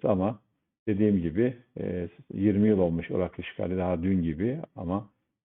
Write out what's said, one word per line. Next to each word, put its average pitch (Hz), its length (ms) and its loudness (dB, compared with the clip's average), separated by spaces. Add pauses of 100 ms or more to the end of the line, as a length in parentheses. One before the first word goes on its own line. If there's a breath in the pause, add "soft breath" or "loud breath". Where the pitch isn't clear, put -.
ama 104 360 0 (480)
dediğim 101 340 2
gibi, 98 340 0 (240)
e, 90 280 -6 (260)
yirmi 101 340 4
yıl 104 100 4
olmuş 85 320 2
Irak - 280 -4
işgali 92 380 -6
daha 90 260 -2
dün 92 200 2
gibi 90 360 -2 (180)
ama 95 340 -6 (340)